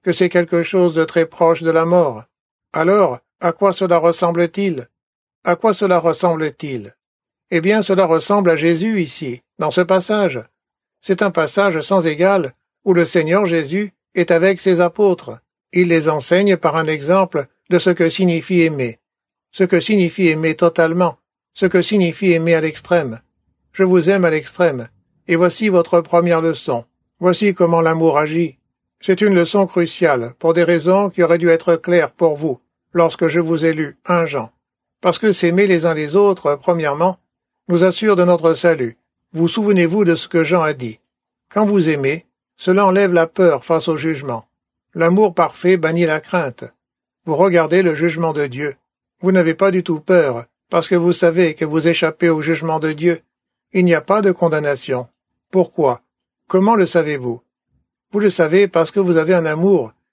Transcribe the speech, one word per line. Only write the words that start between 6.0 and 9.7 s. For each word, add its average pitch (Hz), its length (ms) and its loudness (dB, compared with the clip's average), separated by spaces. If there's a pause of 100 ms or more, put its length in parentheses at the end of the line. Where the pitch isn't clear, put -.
Eh 170 100 0
bien, 202 220 0
cela 190 240 2
ressemble 175 440 2
à 160 60 2
Jésus 170 440 0
ici, 135 420 -8 (160)
dans 156 120 -2